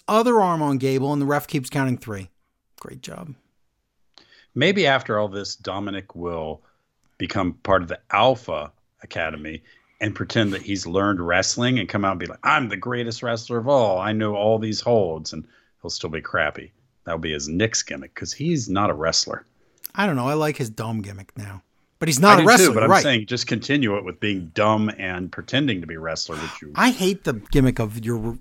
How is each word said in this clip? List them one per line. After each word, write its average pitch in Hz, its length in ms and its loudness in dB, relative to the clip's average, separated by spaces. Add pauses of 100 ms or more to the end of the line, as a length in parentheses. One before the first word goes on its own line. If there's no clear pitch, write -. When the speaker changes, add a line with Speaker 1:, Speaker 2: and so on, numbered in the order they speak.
Speaker 1:
other 226 340 4
arm 170 200 2
on 143 160 2
Gable, 135 360 0
and 143 80 0
the 139 40 0
ref 143 220 0
keeps 135 220 -4
counting 131 280 -2
three. 98 320 -10 (500)
Great 131 220 -16
job. 160 320 -14 (1200)
Speaker 2:
Maybe 180 300 2
after 127 320 2
all 104 120 2
this, 98 260 -8
Dominic 98 600 -8
will 82 460 -8 (560)
become 90 360 -2 (100)
part 95 180 4
of 85 60 -8
the 85 120 -8 (120)
Alpha 101 600 0 (300)
Academy 78 640 -8 (380)
and 104 120 -4
pretend 104 400 -2
that 95 80 -8
he's 98 240 -6
learned 92 400 0
wrestling 117 540 0
and 87 80 -4
come 101 160 -2
out 98 80 0
and 90 80 -6
be 87 60 -8
like, - 180 -12
"I'm 139 260 2
the 98 80 -6
greatest 120 460 -6
wrestler 117 340 -4
of 117 120 -2
all. 110 300 4
I 104 120 -2
know 107 240 0
all 107 240 2
these 107 220 -4
holds," 87 520 0
and 78 120 -12 (360)
he'll 87 80 -10
still - 200 -8
be 78 120 -6
crappy. 76 500 -4 (340)
That'll 82 140 -6
be 80 140 -4
his 73 140 -6
Nick's 98 360 0
gimmick, - 300 -12
'cause - 200 -10
he's 143 360 -4
not 98 200 0
a 80 40 -2
wrestler. - 520 -2 (500)
Speaker 1:
I 196 100 0
don't 170 100 0
know. 123 120 -2
I 147 60 0
like 156 240 0
his 117 120 -4
dome 110 320 -6
gimmick 98 360 -14
now. 98 260 -14 (360)
But 165 100 0
he's 135 100 2
not 196 180 10
Speaker 2:
I - 20 8
Speaker 1:
a - 40 8
Speaker 2:
do 185 60 8
Speaker 1:
wrestler, 190 180 10
Speaker 2:
too, 123 60 4
but 110 100 4
I'm 110 80 6
Speaker 1:
right? 190 120 8
Speaker 2:
saying 117 240 2
just 120 200 -4
continue 120 500 0
it 98 60 -6
with 90 160 -10
being 95 340 -4
dumb 107 440 4
and 92 340 -6
pretending 123 500 -2
to 80 60 -12
be 82 60 -12
a 80 60 -10
wrestler, 80 360 -6
which 80 260 -10
you 73 140 -16
Speaker 1:
I 233 160 4
hate 190 320 -2
the 143 100 0
gimmick 123 460 2
of 110 240 -4
your 117 380 -4